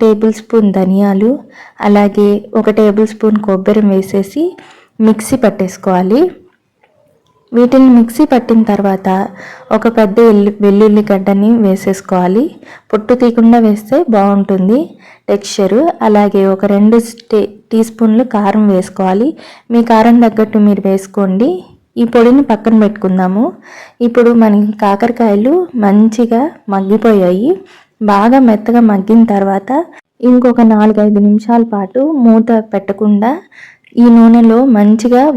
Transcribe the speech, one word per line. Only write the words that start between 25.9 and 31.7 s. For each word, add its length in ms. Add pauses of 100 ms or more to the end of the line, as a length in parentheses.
మగ్గిపోయాయి. 800 (500)
బాగా 380
మెత్తగా 400
మగ్గిన 440 (120)
తర్వాత 360 (500)
ఇంకొక 400
నాలుగైదు 580
నిమిషాల 440
పాటు 360 (260)